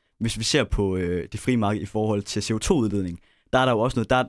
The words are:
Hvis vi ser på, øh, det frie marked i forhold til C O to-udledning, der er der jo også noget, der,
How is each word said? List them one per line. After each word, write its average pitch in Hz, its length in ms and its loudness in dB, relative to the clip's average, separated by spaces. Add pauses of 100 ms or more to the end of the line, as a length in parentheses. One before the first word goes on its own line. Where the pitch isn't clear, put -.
(200)
Hvis 110 200 -2
vi 113 40 -4
ser 139 200 2
på, 98 340 0
øh, 87 340 -2
det - 80 -8
frie 127 180 0
marked 104 240 0
i 98 40 -8
forhold 107 360 -2
til 101 220 -6
C - 80 -4
O 110 60 0
to-udledning, 101 600 0 (340)
der 131 60 4
er 131 60 4
der 131 60 4
jo 113 80 2
også 117 180 0
noget, 113 120 0
der, 127 200 2